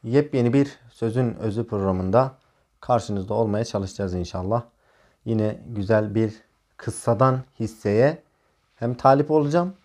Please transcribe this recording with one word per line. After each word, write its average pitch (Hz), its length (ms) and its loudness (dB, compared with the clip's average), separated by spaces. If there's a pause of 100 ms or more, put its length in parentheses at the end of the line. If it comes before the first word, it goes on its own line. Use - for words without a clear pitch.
Yepyeni 127 500 2
bir 139 260 2 (100)
Sözün 117 460 -2
Özü 110 320 -4
programında 98 640 2 (480)
karşınızda 107 540 -2
olmaya 110 320 0
çalışacağız 95 480 -6
inşallah. 92 500 -4 (640)
Yine 107 420 -2
güzel 107 480 0
bir 110 260 -2 (360)
kıssadan 127 640 0 (200)
hisseye 113 640 0 (520)
hem 120 180 -4
talip 139 380 4
olacağım 156 420 0 (120)